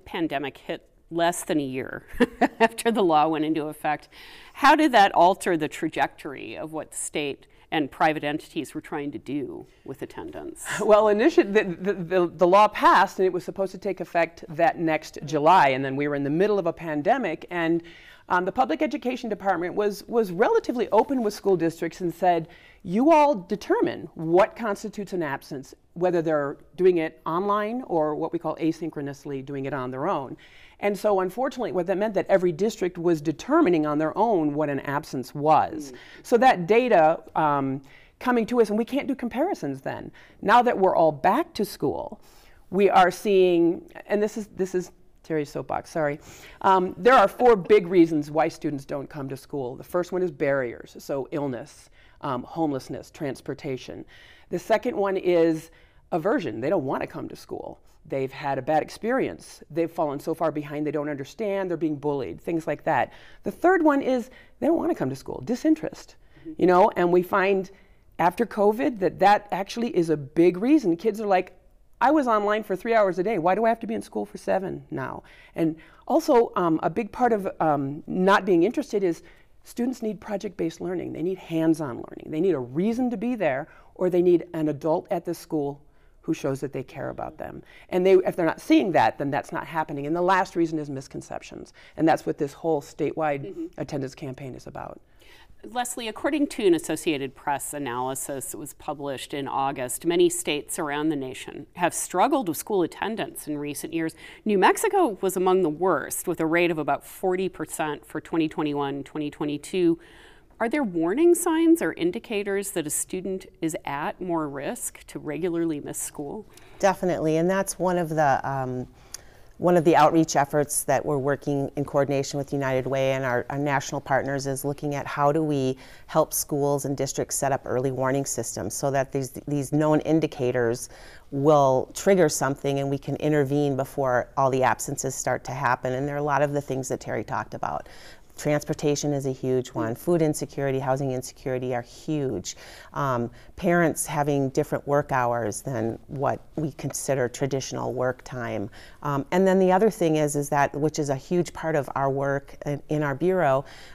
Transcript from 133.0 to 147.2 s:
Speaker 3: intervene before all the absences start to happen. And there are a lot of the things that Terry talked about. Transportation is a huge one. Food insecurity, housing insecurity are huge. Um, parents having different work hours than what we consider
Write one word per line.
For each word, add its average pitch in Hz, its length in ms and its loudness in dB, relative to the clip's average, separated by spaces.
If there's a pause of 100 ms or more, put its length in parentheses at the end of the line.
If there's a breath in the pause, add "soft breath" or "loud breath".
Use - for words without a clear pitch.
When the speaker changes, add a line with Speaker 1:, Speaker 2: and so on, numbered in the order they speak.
Speaker 3:
intervene 143 580 2
before 131 520 0 (100)
all 135 120 2
the 127 140 2
absences 127 500 -2
start 127 300 -4
to - 80 -10
happen. 127 420 -2
And 135 140 -4
there 143 80 -6
are - 20 -4
a 143 60 -4
lot 143 180 0
of 147 120 2
the 143 80 0
things 131 280 -6
that 123 100 -4
Terry 120 240 -6
talked 110 300 -6
about. - 360 -8 (480 loud breath)
Transportation 147 760 -2
is 139 120 -4
a 135 60 -2
huge 131 380 -2
one. 120 260 -4
Food 170 260 0
insecurity, 143 560 -2
housing 131 340 -2
insecurity 127 640 -6
are 120 80 -4
huge. 131 760 -6 (380 loud breath)
Um, 123 380 -2 (240 loud breath)
parents 170 500 2
having 143 440 0
different 147 380 -2
work 143 240 0
hours 120 520 -2
than 113 420 -4
what 131 340 -4 (160)
we 151 180 -4
consider 135 540 -4